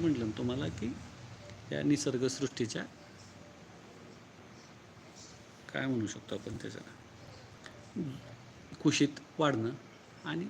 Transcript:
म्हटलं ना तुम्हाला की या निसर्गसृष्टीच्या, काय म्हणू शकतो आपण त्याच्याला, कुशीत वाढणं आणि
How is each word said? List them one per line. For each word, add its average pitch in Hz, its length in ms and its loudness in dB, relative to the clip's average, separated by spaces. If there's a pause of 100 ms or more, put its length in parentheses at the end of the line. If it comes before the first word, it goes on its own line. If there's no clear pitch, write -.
म्हटलं 143 260 8
ना 107 120 0
तुम्हाला 131 300 4
की 233 280 0 (760)
या 147 100 4
निसर्गसृष्टीच्या, 131 1000 4 (3000)
काय 135 120 4
म्हणू 120 200 4
शकतो - 280 -4
आपण 104 220 -4
त्याच्याला, - 340 -6 (1900)
कुशीत 143 260 8 (300)
वाढणं 127 320 6 (540)
आणि 165 260 0